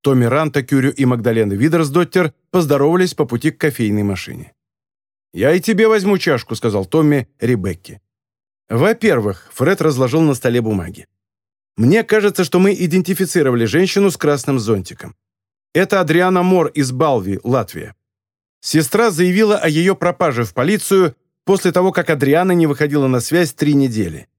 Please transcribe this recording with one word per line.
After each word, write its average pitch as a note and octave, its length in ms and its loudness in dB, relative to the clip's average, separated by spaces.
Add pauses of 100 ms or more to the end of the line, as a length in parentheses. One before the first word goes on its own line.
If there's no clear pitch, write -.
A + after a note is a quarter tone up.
Томми B2+ 240 2
Ранта, D3 360 -2
Кюрю C3+ 300 0
и C3+ 140 -2
Магдалена A2+ 480 0
Видерсдоттер D#3+ 800 0 (160)
поздоровались D#3+ 640 2
по D3 120 -2
пути D3+ 260 -2
к - 60 -20
кофейной G#2 460 -2
машине. F#2+ 500 -8 (800)
"Я B2 200 0
и F3+ 80 2
тебе A3 260 2
возьму G#3 300 2
чашку", — - 380 -2
сказал G2+ 300 -2
Томми D3 420 2 (120)
Ребекке. G2 600 -4 (720)
"Во-первых", — C#3 840 0
Фред E3+ 280 0
разложил C3+ 400 0
на D3 120 2
столе A#2+ 280 -2
бумаги, G2 460 -6 (680)
"мне E3 280 2
кажется, G3+ 420 0
что F#3 140 0
мы G3 140 4
идентифицировали E3+ 920 0
женщину F3+ 460 0
с - 60 -10
красным C#3+ 420 -2
зонтиком. G2+ 560 -6 (580)
Это F#3+ 260 0
Адриана F3+ 440 2
Мор F3+ 240 2
из C3 240 -4
Балви, B2 520 -2
Латвия. A2+ 520 -4 (680)
Сестра G#3 500 0
заявила F3+ 460 2
о E3+ 100 -2
её F3 280 0
пропаже D#3 480 -2
в G#2 100 -8
полицию F3+ 640 0 (280)
после F#3+ 300 0
того, F#3 180 2
как E3+ 180 -4
Адриана D#3 440 2
не E3 140 2
выходила C#3+ 400 0
на B2+ 120 0
связь E3 340 -2
три D3 200 0
недели. A2 540 -2 (120)